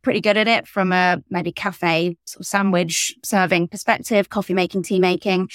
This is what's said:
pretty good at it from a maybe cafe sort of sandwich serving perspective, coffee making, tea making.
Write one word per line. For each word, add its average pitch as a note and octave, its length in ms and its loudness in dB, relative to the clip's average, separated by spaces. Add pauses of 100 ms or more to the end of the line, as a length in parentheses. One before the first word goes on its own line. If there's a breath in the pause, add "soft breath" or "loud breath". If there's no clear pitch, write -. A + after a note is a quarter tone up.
pretty - 180 0
good G#3 160 2
at G#3+ 100 2
it A#3 220 0
from F#3 240 -2
a F3+ 240 2 (120)
maybe F3 220 -4
cafe F3 720 -2
sort - 160 -16
of F#3+ 60 -14
sandwich F3+ 680 0 (120)
serving F3+ 420 2
perspective, - 640 0
coffee F#3+ 240 -4
making, F#3 300 0
tea F#3+ 180 0
making. F#3 540 0